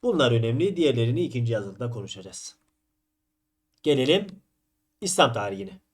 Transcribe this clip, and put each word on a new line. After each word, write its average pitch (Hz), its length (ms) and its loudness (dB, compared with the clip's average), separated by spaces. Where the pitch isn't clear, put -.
Bunlar 156 300 4
önemli. 123 440 0
Diğerlerini 135 440 2
ikinci 123 320 -2
yazılıda 104 380 -6
konuşacağız. 98 640 -14
Gelelim 151 440 2
İslam 170 320 2
tarihine. 101 480 -8